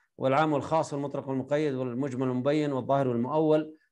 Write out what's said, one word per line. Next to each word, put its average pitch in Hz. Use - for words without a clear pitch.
والعام 143
والخاص، 147
والمطلق 139
والمقيد، 135
والمجمل 127
والمبين، 143
والظاهر 131
والمؤول، 151